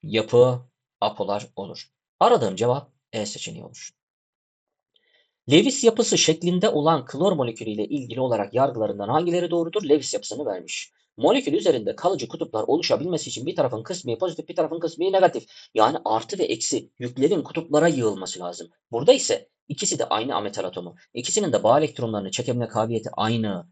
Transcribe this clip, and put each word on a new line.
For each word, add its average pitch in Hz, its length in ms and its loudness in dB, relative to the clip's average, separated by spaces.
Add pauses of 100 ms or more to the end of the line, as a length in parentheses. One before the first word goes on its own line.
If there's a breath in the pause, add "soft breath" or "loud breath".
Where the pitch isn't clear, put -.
Yapı 120 580 4 (400)
apolar 104 460 -4 (100)
olur. 95 340 -14 (300)
Aradığım 147 360 4
cevap 123 360 -2 (200)
E 107 140 -4
seçeneği - 380 -12
olur. - 260 -20 (1600)
Lewis 214 340 6
yapısı 220 340 4
şeklinde 175 500 2
olan 151 360 2
klor 170 280 0
molekülü 117 380 -4
ile 107 140 -2
ilgili 123 360 -6
olarak 113 340 -2
yargılarından 107 540 0
hangileri 170 420 0
doğrudur? 170 380 -2
Lewis 143 260 2
yapısını 113 320 -6
vermiş. - 460 -8 (240)
Molekül 175 360 2
üzerinde 139 440 2
kalıcı 160 320 -2
kutuplar 135 340 -6
oluşabilmesi 160 680 0
için 123 160 -8
bir 143 100 -6
tarafın 120 260 -2
kısmi 123 360 -6
pozitif, 180 300 -4
bir 170 80 -10
tarafın 160 240 -2
kısmi 170 320 -2
negatif. 180 340 4 (280 loud breath)
Yani 110 300 4
artı 110 340 -2
ve 175 60 2
eksi - 540 -4
yüklerin 131 440 0
kutuplara 165 460 0
yığılması 101 520 -2
lazım. 87 280 -10 (240)
Burada 143 200 4
ise - 360 2 (200)
ikisi 147 300 -2
de - 60 0
aynı 110 300 -2
ametal 104 300 -4
atomu. 90 300 -8 (200 soft breath)
İkisinin 156 380 0
de 101 100 2
bağ 113 160 6
elektronlarını 110 520 -2
çekememe 120 380 -2
kabiliyeti 110 480 -2
aynı. 107 560 -2